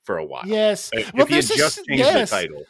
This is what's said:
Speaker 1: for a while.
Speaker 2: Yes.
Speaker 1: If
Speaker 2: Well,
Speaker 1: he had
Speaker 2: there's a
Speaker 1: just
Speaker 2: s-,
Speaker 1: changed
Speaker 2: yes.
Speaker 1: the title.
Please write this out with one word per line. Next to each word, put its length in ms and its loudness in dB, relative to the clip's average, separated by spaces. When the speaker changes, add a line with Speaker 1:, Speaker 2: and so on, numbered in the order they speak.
Speaker 1:
for 120 -4
a 80 -4
while. 220 -12
Speaker 2:
Yes. 460 0
Speaker 1:
If 200 -4
Speaker 2:
Well, 140 4
Speaker 1:
he 80 0
had 100 4
Speaker 2:
there's 60 -2
a 60 0
Speaker 1:
just 240 2
Speaker 2:
s-, 60 -14
Speaker 1:
changed 180 2
Speaker 2:
yes. 260 4
Speaker 1:
the 60 0
title. 340 -6